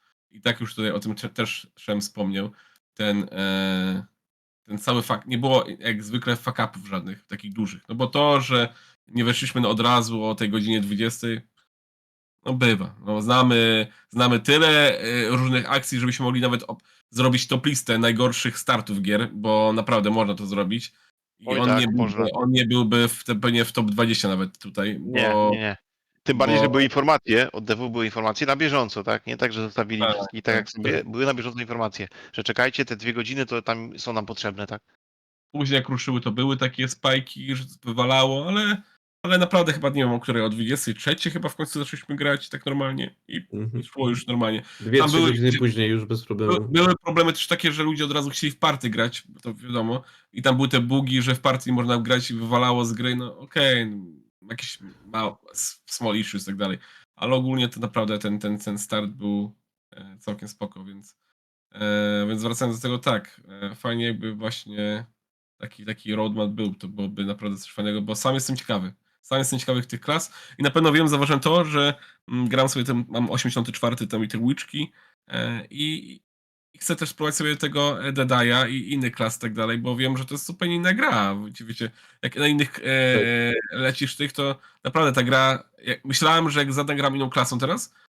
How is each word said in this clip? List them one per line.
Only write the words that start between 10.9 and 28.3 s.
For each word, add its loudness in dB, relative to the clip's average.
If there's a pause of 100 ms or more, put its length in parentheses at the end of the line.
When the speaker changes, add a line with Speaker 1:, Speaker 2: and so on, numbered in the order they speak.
Speaker 1:
no -2
bywa. 2 (100)
No, -2
znamy, 4 (220)
znamy 2
tyle, 6
e, -2
różnych 0
akcji, -2
żebyśmy 0
mogli 0
nawet 0
op-, -12 (260)
zrobić 2
top 0
listę 0
najgorszych 2
startów 0
gier, 2
bo 4
naprawdę 2
można 0
to -8
zrobić. -2 (460)
I -20
Speaker 2:
Oj 0
Speaker 1:
on 4
Speaker 2:
tak, 4
Speaker 1:
nie 2
byłby, 0
Speaker 2:
można. 2
Speaker 1:
on 0
nie 4
byłby 4
w -10
te-, -2
pewnie 2
w -6
top 0
dwadzieścia 2
nawet -2
tutaj, -4
Speaker 2:
Nie, 0
Speaker 1:
bo 4
Speaker 2:
nie, -2
nie. -4 (460)
Tym 0
bardziej, 4
że 4
Speaker 1:
bo 2
Speaker 2:
były 4
informacje, 2
od -8
dewu -2
były -2
informacje -2